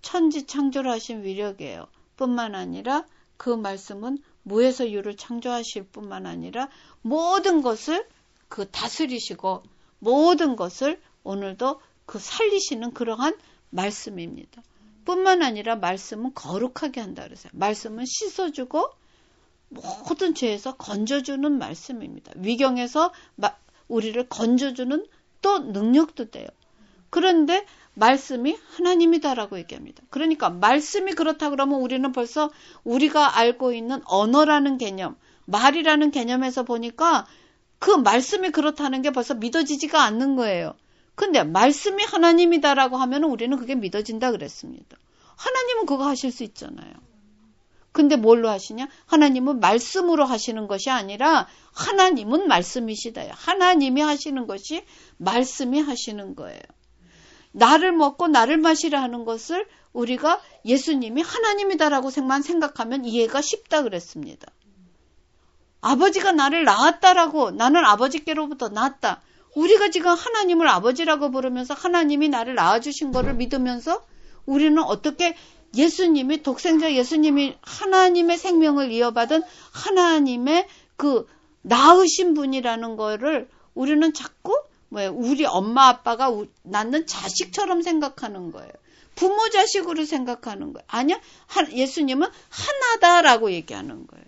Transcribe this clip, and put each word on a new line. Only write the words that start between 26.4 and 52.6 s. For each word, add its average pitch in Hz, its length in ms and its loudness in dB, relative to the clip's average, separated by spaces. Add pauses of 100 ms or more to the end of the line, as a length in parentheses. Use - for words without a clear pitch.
그런데 349 560 2 (300)
말씀이 262 640 0 (160)
하나님이다라고 330 840 0
얘기합니다. - 520 -18
그러니까 302 400 0
말씀이 294 640 0
그렇다 311 360 -2
그러면 277 300 -2
우리는 254 320 -4
벌써 277 380 -4 (340)
우리가 277 540 2
알고 240 340 2
있는 233 320 -6
언어라는 277 720 4
개념, 190 400 -8 (300)
말이라는 285 640 2
개념에서 254 540 -2
보니까 240 640 -2 (520)
그 - 120 0
말씀이 302 600 2
그렇다는 294 520 -2
게 285 80 -2
벌써 254 240 -4
믿어지지가 294 680 -2
않는 254 340 0
거예요. 190 380 -4 (420)
근데 339 260 2
말씀이 285 600 2
하나님이다라고 330 960 4
하면은 277 320 0
우리는 240 260 -2
그게 247 180 -6
믿어진다 214 560 -4
그랬습니다. 143 640 -10 (400)
하나님은 494 500 -2
그거 277 200 -2
하실 269 240 -4
수 247 140 -10
있잖아요. - 480 -18 (960)
근데 294 260 4
뭘로 226 340 6
하시냐? 220 360 -8 (200)
하나님은 277 520 4
말씀으로 277 680 2
하시는 220 420 -4
것이 202 220 -4
아니라 226 580 0 (240)
하나님은 370 760 2
말씀이시다요. 220 880 -2